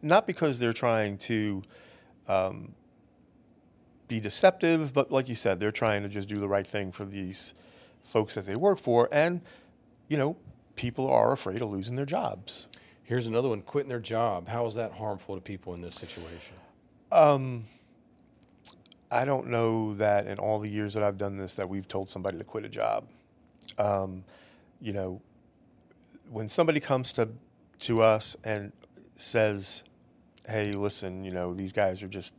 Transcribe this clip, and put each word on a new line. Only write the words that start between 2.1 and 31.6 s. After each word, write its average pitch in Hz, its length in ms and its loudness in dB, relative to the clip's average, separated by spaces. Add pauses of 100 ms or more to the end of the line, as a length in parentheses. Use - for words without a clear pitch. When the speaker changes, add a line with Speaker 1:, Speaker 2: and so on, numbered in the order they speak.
Speaker 1:
um, 95 460 0 (1300)
be 113 140 -2
deceptive, 160 760 4
but 135 160 2
like 135 180 2
you 123 60 -4
said, 110 240 0
they're 104 140 0
trying 104 320 2
to 101 40 -6
just 101 200 -6
do 107 80 -6
the 101 120 -2
right 98 180 0
thing 98 260 -6
for 104 120 -10
these 95 500 -8 (500)
folks - 320 0
that 98 100 -6
they 98 100 -4
work 185 220 4
for. 117 320 4
And, 170 300 2 (680)
you 151 100 0
know, 147 200 2 (400)
people 131 340 -2
are 120 220 6
afraid 101 280 -4
of 113 100 -2
losing 101 260 -4
their 139 100 -2
jobs. 110 600 -6 (340)
Speaker 2:
Here's 120 240 -2
another 117 220 0
one, 107 140 -2
quitting 143 260 -4
their 123 120 -4
job. 110 480 -2
How 117 180 -2
is 107 100 -6
that 113 160 -4
harmful 101 420 -8
to 92 60 -8
people 90 340 -10
in 87 60 -10
this 87 140 -10
situation? 85 600 -14 (560)
Speaker 1:
Um, 135 540 6 (1500)
I 123 140 2
don't 139 220 0
know 113 460 2
that 104 320 2
in 101 120 -6
all 107 200 0
the 104 120 -6
years 104 240 -4
that 107 80 0
I've 101 160 0
done 101 180 -4
this 95 200 -8
that 95 120 -4
we've 95 180 -6
told 98 220 -4
somebody 95 300 -6
to 98 60 -10
quit 104 200 -8
a 107 40 -12
job. - 380 -2 (720)
Um, 95 460 -2 (560)
you 107 140 -6
know, 95 260 -6 (1080)
when 107 180 -6
somebody 156 320 2
comes 131 340 0
to, 113 140 2 (520)
to 113 200 2
us 110 420 6
and 107 300 -4 (440)
says, 107 680 0 (640)
"Hey, 104 240 -2
listen, 98 520 -4
you 95 60 -8
know, 90 220 -4
these 95 220 -6